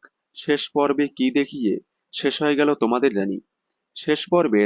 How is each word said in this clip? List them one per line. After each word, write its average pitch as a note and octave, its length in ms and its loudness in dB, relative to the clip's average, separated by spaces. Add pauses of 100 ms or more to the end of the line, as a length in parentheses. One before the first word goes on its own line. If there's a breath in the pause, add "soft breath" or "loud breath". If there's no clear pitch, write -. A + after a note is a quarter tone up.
(380)
শেষ D3 240 -2 (100)
পর্বে C#3+ 360 0
কী C3 240 -2
দেখিয়ে C3 420 -2 (400)
শেষ C#3 260 -2
হয়ে D3 200 0
গেল D3 160 2
তোমাদের A#2+ 400 0
রানী। G2 240 -2 (560)
শেষ - 340 -2
পর্বে C#3 360 4